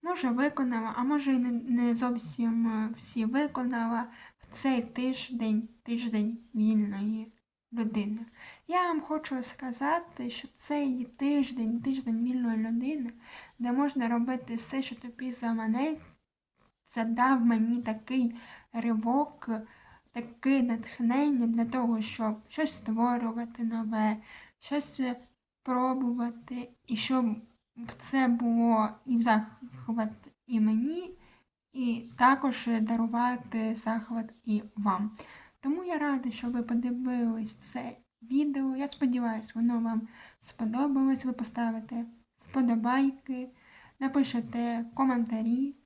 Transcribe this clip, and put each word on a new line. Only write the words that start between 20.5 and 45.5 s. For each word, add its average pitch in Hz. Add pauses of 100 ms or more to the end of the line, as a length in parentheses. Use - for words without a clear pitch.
натхнення 240
для 233
того, 233
щоб 220 (120)
щось 302
створювати 233
нове, 220 (420)
щось - (640)
пробувати, 247 (160)
і 226
щоб 254 (720)
це 269
було 233 (180)
і 254
в 233
захват 220 (140)
і 233
мені, 277 (560)
і 240
також 262 (120)
дарувати 233
захват 226 (100)
і 214 (140)
вам. 202 (500)
Тому 320
я 349
рада, 269
що 240
ви 240
подивились 240
це - (260)
відео. 269
Я 277
сподіваюсь, 240
воно 233
вам 226 (400)
сподобалось. 269
Ви 254
поставите 233 (340)
вподобайки, 254 (520)
напишете 233
коментарі 240